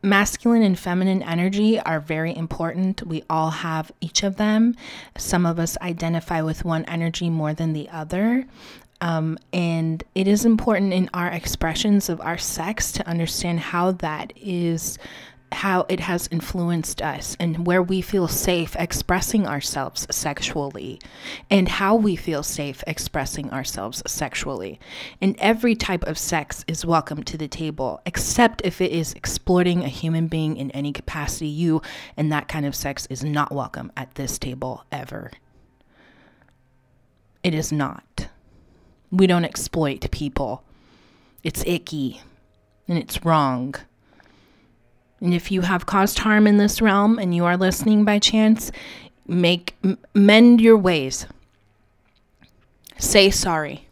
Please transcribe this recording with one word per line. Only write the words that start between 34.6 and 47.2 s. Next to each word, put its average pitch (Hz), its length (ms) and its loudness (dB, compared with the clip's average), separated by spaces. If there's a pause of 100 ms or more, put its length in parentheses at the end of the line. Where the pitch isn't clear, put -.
ever. 135 400 -12 (2000)
It 170 100 2
is 156 180 -4
not. - 560 -4 (840)
We 185 160 6
don't 175 200 4
exploit - 640 -4
people. 131 540 -6 (760)
It's - 220 -6
icky 156 540 -4 (680)
and 175 80 2
it's - 260 -6
wrong. 139 520 0 (1500)
And 175 120 2
if 170 180 -2
you 185 100 0
have 175 240 0
caused 202 340 2
harm 214 260 6
in 208 120 8
this 208 240 2
realm 214 380 4
and 180 140 0